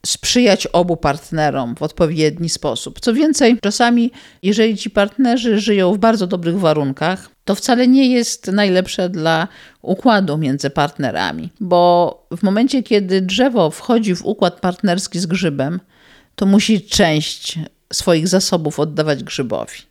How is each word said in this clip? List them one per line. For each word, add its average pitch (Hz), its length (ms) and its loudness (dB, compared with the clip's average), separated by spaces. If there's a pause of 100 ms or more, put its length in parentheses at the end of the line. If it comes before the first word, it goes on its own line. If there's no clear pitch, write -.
sprzyjać - 600 0
obu 170 300 0
partnerom 139 760 -2
w - 60 -10
odpowiedni 156 680 -2
sposób. - 500 -6
Co 233 140 0
więcej, 254 480 2
czasami, 240 500 2 (320)
jeżeli 214 340 2
ci - 120 -8
partnerzy 226 720 0
żyją 196 340 2
w 214 40 0
bardzo 214 300 2
dobrych 175 320 -2
warunkach, 151 720 -2 (160)
to 202 100 0
wcale 247 320 0
nie 262 240 4
jest 240 360 -2
najlepsze 190 600 0
dla 165 380 -2 (340)
układu 196 560 0
między 139 320 -2
partnerami, 107 800 -4 (100)
bo 175 680 2 (100)
w - 60 -2
momencie, 226 400 0
kiedy 190 380 0
drzewo 196 500 0
wchodzi 214 440 0
w - 100 -12
układ 202 340 -2
partnerski 185 600 -2
z 190 60 -4
grzybem, 165 540 -2 (560)
to - 100 -2
musi 202 360 4
część - 800 -2 (340)
swoich 165 340 0
zasobów 175 520 0
oddawać 151 440 -2
grzybowi. 107 540 -6 (140)